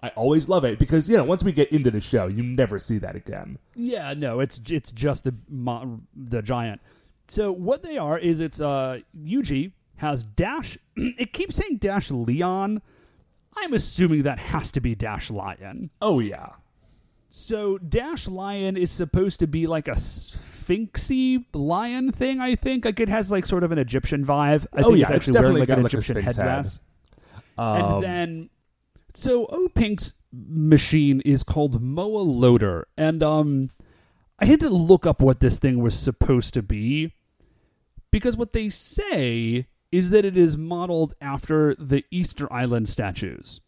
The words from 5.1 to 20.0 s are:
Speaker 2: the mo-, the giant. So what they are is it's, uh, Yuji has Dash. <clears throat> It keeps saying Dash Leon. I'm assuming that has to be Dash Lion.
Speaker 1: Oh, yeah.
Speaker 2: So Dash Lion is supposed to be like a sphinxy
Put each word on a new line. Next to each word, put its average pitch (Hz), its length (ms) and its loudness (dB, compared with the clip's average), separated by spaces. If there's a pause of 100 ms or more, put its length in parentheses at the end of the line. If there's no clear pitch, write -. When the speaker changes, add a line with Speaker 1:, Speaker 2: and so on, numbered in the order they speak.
Speaker 2:
the 131 100 -4 (140)
mo-, 120 520 -8 (140)
the 120 280 -6
giant. 117 400 -6 (460)
So 202 240 -2
what 185 300 -4
they 311 140 -10
are 160 220 -2
is 165 220 0
it's, 160 200 -6
uh, 135 380 -2 (200)
Yuji 170 540 -4 (240)
has 143 280 -4
Dash. 196 520 -4 (100)
<clears throat> - 100 -18
It 247 360 -6
keeps 381 240 -6
saying 370 220 -4
Dash 196 320 -2
Leon. 180 720 -2 (760)
I'm 370 160 -6
assuming 165 520 2
that 139 140 -4
has - 340 -8
to 143 100 -2
be 117 120 -2
Dash 107 360 -8
Lion. 98 600 -12 (120)
Speaker 1:
Oh, 202 160 2
yeah. 104 320 -6 (800)
Speaker 2:
So 208 460 -4
Dash 214 480 -4
Lion 190 500 -4
is 180 140 0
supposed 180 500 -2
to 165 60 0
be 160 220 -2
like 160 180 -4
a 123 80 -6
sphinxy - 1600 -4